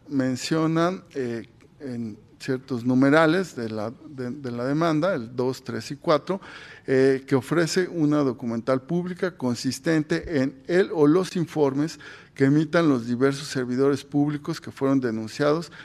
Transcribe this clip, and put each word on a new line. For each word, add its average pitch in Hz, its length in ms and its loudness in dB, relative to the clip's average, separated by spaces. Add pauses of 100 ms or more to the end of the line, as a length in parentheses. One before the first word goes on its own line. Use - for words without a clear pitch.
mencionan, 160 960 0 (120)
eh, 117 320 -6 (320)
en 117 380 -8 (220)
ciertos 127 440 -6
numerales 151 720 4
de 117 140 -6
la, 110 240 -6 (120)
de, 127 240 -10
de 127 220 -10
la 120 140 -6
demanda, 160 500 0
el 120 180 -8
dos, 127 300 -4
tres 117 280 -8
y 143 40 -12
cuatro, 156 460 0 (440)
eh, 135 400 4
que 139 100 2
ofrece 160 520 0
una 151 300 0
documental 127 640 -2
pública 175 560 -4
consistente 151 1040 -2
en 135 260 -4
el 185 240 2
o 156 160 4
los 180 300 2
informes 147 600 0 (360)
que 135 100 4
emitan 156 440 4
los 120 180 0
diversos 135 400 0
servidores 135 560 0
públicos 147 560 -2
que - 120 -14
fueron 135 280 0
denunciados 127 720 -2 (140)